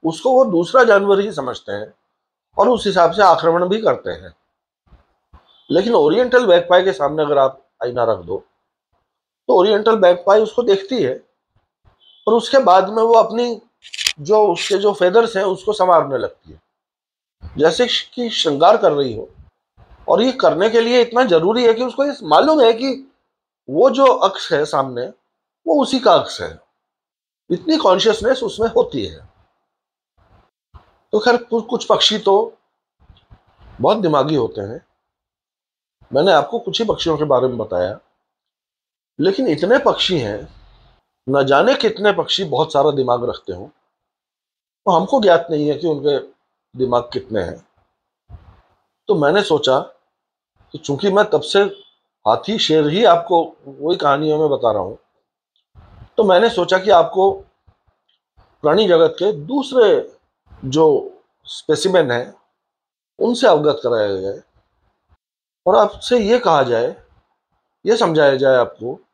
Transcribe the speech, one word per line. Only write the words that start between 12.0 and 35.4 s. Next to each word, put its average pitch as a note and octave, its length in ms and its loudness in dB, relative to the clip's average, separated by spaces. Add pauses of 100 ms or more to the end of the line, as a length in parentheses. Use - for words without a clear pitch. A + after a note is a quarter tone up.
और G#3+ 60 2
उसके A#3 240 0
बाद F#3 300 4
में A3 140 -2
वो A3+ 120 2
अपनी, A3+ 480 0 (580)
जो G#3 320 2
उसके - 260 -4
जो G3+ 140 0
फेदर्स G3 440 0
हैं, G3 80 -2
उसको G3 280 -4
संवारने D#3 460 2
लगती F#2 340 -10
है, - 100 -20 (960)
जैसे E3+ 280 2 (280)
कि A#3+ 160 -6
श्रृंगार E3 460 2
कर G3 160 2
रही C3+ 240 -4
हो। A2+ 120 -14 (800)
और G3 140 2
ये B3+ 100 0
करने F#3+ 380 0
के A3+ 100 2
लिए A#3+ 220 2
इतना A#3 220 0
जरूरी G#3 420 0
है A3+ 80 4
कि A#3+ 100 -4
उसको B3+ 200 -4
ये C#4+ 180 -4
मालूम B3 380 2
है A3+ 120 4
कि B3 400 -6 (580)
वो G3+ 200 2
जो C4 140 0
अक्स F#3+ 480 0
है D3 120 0
सामने, C3 420 -4 (600)
वो D4+ 160 2
उसी B3 180 -2
का G#3 120 4
अक्स - 280 0
है, D#2+ 200 -12 (920)
इतनी D#4 260 -2
कॉन्शियसनेस A3 680 0
उसमें A3 260 -6
होती C#3 380 -2
है। D2+ 220 -18 (1800)
तो G#3 60 0
खैर, A#3+ 180 2
कु-, A#3 260 -4
कुछ - 240 -6
पक्षी G#3 320 0
तो G3 400 0 (1200)
बहुत G3+ 180 2
दिमागी D3+ 360 0
होते A#2 260 -4
हैं, A2 300 -14 (1200)